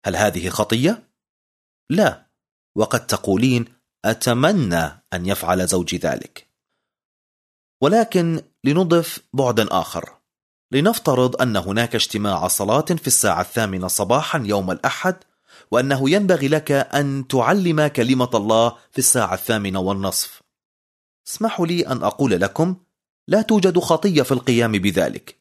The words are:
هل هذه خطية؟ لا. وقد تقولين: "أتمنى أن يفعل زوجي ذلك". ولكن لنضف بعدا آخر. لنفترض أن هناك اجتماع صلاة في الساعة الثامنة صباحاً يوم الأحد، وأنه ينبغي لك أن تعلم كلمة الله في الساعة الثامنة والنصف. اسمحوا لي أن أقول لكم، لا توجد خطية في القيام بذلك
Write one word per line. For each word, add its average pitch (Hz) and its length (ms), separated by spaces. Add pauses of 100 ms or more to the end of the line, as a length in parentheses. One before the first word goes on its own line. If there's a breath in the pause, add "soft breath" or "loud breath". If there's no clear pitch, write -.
هل 95 100
هذه 92 340
خطية؟ 127 600 (800)
لا. 175 360 (500)
وقد 110 320
تقولين: 117 580 (400)
"أتمنى 113 960 (100)
أن 90 120
يفعل 92 420
زوجي 90 300
ذلك". - 500 (1300)
ولكن 175 600 (220)
لنضف 165 560 (140)
بعدا 120 380
آخر. - 380 (640)
لنفترض 135 680
أن 113 160
هناك 104 380
اجتماع 101 520
صلاة 107 340
في 165 260
الساعة 92 340
الثامنة 95 460
صباحاً 120 580
يوم 98 260
الأحد، 180 440 (560 soft breath)
وأنه 135 380
ينبغي 180 380
لك 151 240
أن 139 560
تعلم 151 600
كلمة 127 460
الله 113 420 (160 loud breath)
في - 60
الساعة 113 360
الثامنة 98 460
والنصف. 95 640 (840)
اسمحوا 214 400
لي 175 200
أن 123 160
أقول 101 380
لكم، 170 340 (520)
لا 208 140
توجد 190 380
خطية 165 420
في 123 100
القيام 117 400
بذلك 90 680